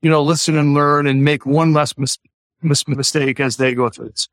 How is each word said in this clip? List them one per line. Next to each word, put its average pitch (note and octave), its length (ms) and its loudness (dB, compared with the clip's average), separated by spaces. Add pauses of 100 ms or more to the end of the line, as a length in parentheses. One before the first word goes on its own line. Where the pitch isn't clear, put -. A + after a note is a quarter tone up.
you E3 80 2
know, D#3 120 4
listen D#3 360 0
and D3 160 2
learn D3 340 2
and C3+ 160 2
make D3 220 0
one D#3 280 2
less D3 240 0
mis-, C3+ 220 -6 (420)
mis-, D3 260 0
mistake C3+ 520 -2
as C3 180 -2
they C3 160 0
go B2 160 0
through A2+ 200 -16
this. - 240 -10